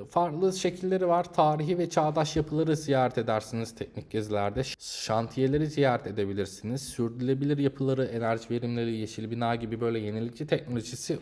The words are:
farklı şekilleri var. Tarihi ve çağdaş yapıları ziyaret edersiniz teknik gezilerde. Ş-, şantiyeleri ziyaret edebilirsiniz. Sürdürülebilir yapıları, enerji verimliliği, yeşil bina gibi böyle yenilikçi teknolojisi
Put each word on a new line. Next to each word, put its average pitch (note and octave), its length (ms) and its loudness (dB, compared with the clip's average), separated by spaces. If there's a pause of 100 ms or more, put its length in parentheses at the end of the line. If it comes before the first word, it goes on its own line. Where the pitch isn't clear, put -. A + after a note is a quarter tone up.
farklı F3 440 2
şekilleri F#3 540 0
var. F3 260 2
Tarihi D#3 440 4
ve E3+ 120 0
çağdaş D#3 460 2
yapıları D#3 400 2
ziyaret C3+ 420 2
edersiniz A2+ 580 -2
teknik - 360 -10
gezilerde. G#2 520 0
Ş-, - 160 -6
şantiyeleri C3 880 0
ziyaret C3+ 400 2
edebilirsiniz. G2+ 720 -2
Sürdürülebilir C3 760 0
yapıları, C3+ 480 0
enerji A2+ 440 -2
verimliliği, A#2 500 -2
yeşil A2 320 -6
bina A#2 240 2
gibi A#2 260 -4
böyle A#2 180 0
yenilikçi A2 480 -4
teknolojisi B2 760 -4